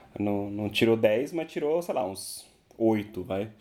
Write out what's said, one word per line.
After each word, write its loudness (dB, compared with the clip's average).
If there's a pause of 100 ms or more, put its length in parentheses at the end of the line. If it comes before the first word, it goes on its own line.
(200)
no, 0
não -4
tirou 4
dez, 2
mas -4
tirou, 0
sei -6
lá, 0
uns -12 (320)
oito, 0
vai, -4 (100)